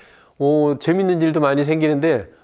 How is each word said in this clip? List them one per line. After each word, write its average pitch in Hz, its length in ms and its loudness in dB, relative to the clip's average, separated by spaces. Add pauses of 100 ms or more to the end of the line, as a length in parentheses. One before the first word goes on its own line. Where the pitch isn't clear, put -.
(400)
어, 147 400 0
재밌는 180 420 0
일도 160 180 0
많이 143 240 0
생기는데, 151 640 0 (160)